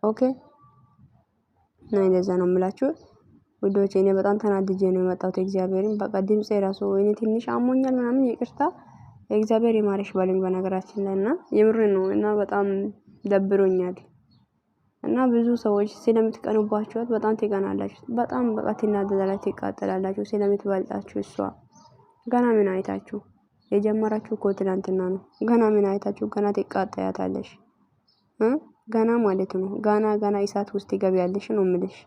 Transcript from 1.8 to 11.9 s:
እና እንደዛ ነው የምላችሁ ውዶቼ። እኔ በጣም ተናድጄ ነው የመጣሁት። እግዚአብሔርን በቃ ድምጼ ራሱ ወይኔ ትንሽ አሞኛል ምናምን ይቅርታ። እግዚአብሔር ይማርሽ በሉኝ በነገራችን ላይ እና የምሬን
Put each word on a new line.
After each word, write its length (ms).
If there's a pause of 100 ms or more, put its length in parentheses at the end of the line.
እና 200
እንደዛ 320
ነው 120
የምላችሁ 420 (720)
ውዶቼ። 340
እኔ 180
በጣም 240
ተናድጄ 480
ነው 160
የመጣሁት። 360
እግዚአብሔርን 600
በቃ 240
ድምጼ 380
ራሱ 280
ወይኔ 280
ትንሽ 340
አሞኛል 460
ምናምን 300
ይቅርታ። 340 (720)
እግዚአብሔር 460
ይማርሽ 380
በሉኝ 260
በነገራችን 640
ላይ 120
እና 140 (220)
የምሬን 420